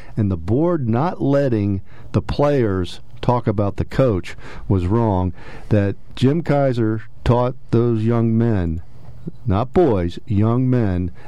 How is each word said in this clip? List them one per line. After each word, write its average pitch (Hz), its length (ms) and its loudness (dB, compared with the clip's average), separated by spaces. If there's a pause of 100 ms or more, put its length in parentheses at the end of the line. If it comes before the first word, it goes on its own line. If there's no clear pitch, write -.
(160)
and 104 160 2
the 90 60 -2
board 135 500 0
not 151 340 0
letting 120 600 2 (320)
the - 80 2
players 113 800 0 (200)
talk 123 240 2
about 101 300 0
the - 80 -2
coach 113 540 0 (320)
was 92 180 2
wrong, 95 460 0 (340)
that 101 300 2 (180)
Jim 143 280 2
Kaiser 120 580 0 (240)
taught 123 300 2 (160)
those 117 340 2
young 113 320 2
men, 92 440 0 (640)
not 110 280 0
boys, 104 520 2
young 117 440 2
men 95 420 0 (160)